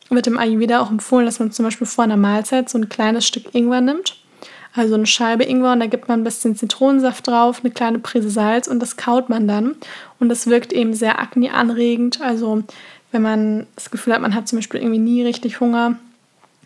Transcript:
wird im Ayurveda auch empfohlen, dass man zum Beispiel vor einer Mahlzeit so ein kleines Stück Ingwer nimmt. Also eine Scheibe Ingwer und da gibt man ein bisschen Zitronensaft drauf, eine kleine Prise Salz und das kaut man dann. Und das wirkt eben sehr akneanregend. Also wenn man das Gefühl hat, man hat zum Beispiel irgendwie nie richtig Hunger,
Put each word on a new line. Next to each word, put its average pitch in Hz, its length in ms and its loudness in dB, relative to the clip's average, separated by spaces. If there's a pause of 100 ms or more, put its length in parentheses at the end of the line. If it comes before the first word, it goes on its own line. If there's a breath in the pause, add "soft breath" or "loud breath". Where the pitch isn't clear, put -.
(100)
wird 247 160 2
im 233 100 0
Ayurveda 233 440 2
auch 220 100 -2
empfohlen, 233 340 2
dass 233 140 -2
man 220 140 -2
zum 233 120 -2
Beispiel 226 220 -4
vor - 180 0
einer 214 140 2
Mahlzeit 214 500 2
so - 80 -4
ein 214 140 -2
kleines 226 360 0
Stück - 280 -6
Ingwer 247 260 2
nimmt. 294 360 -2 (580 loud breath)
Also 220 200 2
eine 214 120 2
Scheibe 226 380 2
Ingwer 254 280 2
und 240 80 2
da 226 60 0
gibt 247 220 -4
man 233 120 2
ein 220 40 0
bisschen 226 300 -2
Zitronensaft 262 720 0
drauf, 240 380 2
eine 240 80 -2
kleine 233 260 -2
Prise 220 320 -2
Salz 220 380 0
und 247 100 -2
das 233 180 -6
kaut 254 320 0
man 220 200 0
dann. 214 260 0 (460 loud breath)
Und 240 80 4
das 233 180 -2
wirkt 240 260 2
eben 226 220 0
sehr 220 240 0
akneanregend. 240 1040 0
Also 226 420 -2 (480 loud breath)
wenn 220 120 0
man 220 520 0
das - 160 -16
Gefühl 233 220 -2
hat, 226 80 2
man 202 140 0
hat 220 120 -4
zum 233 120 -2
Beispiel - 220 -6
irgendwie 226 200 0
nie 240 240 2
richtig 240 340 -4
Hunger, 233 380 2 (680)